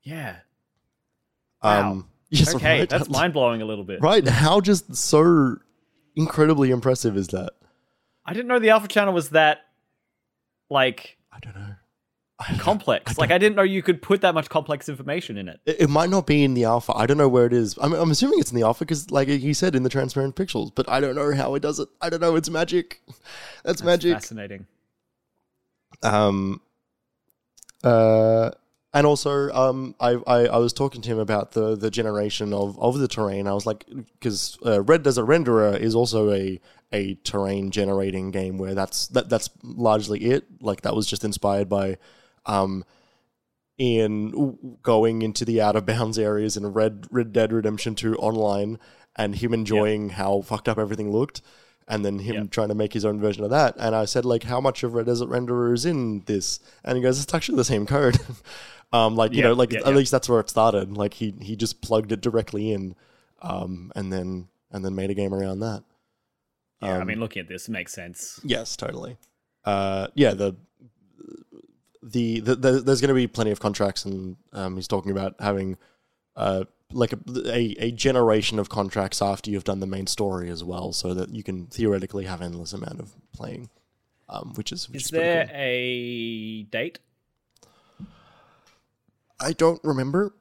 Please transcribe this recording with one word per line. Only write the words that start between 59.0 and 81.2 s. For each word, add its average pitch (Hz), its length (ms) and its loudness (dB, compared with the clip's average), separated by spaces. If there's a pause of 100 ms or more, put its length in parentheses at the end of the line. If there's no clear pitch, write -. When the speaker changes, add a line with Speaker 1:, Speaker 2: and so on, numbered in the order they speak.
Speaker 2:
like, 110 160 4
you 117 60 0
Speaker 1:
Yep, - 80 4
Speaker 2:
know, 117 80 6
like, 120 180 2
Speaker 1:
yep, 110 120 -4
Speaker 2:
at - 40 4
Speaker 1:
yep. 139 80 6
Speaker 2:
least 139 160 4
that's 131 160 0
where 117 140 4
it - 80 -4
started. 104 480 2
Like, 101 160 -2
he, 107 260 -6
he 107 160 -10
just 110 260 -4
plugged 110 300 0
it 107 80 -4
directly 110 540 -2
in, 95 200 -6 (480)
um, 92 540 -8
and 98 160 -6
then, 92 380 -8 (200)
and 98 140 -10
then 95 120 -6
made 95 140 -4
a 101 40 -4
game 98 200 -4
around 95 280 -4
that. 110 240 -8 (960)
Speaker 1:
Yeah, 95 160 -4
I - 20 -2
Speaker 2:
Um, 92 80 -6
Speaker 1:
mean, 110 140 -6
looking 104 180 -8
at 85 80 -12
this, 90 220 -14
it - 20 -8
makes 90 220 -10
sense. - 500 -16
Speaker 2:
Yes, 113 320 -4
totally. - 400 -10 (480)
Uh, 98 500 -2
yeah, 127 200 4
the, 98 240 -2 (1500)
the, 113 380 -4
the, 120 160 2
the, 131 140 4 (100)
there's 131 180 2
gonna 139 140 2
be 127 140 2
plenty 107 240 -2
of 101 100 -4
contracts, 101 420 -2
and, 92 320 -8 (160)
um, 95 240 -8
he's 95 140 -12
talking 98 240 -4
about 98 260 -6
having, 98 380 -4 (580)
uh, 95 300 -2 (260)
like, 120 220 -2
a, 113 60 -10 (260)
a, 117 340 -2
a 117 140 -2
generation 113 640 2
of 98 80 -4
contracts 98 540 -4
after 98 280 -2
you've 101 140 -4
done 98 160 -2
the 95 80 -6
main 95 180 -6
story 92 440 -4
as 85 160 -10
well, 87 260 -8
so 90 220 -4
that 92 200 -6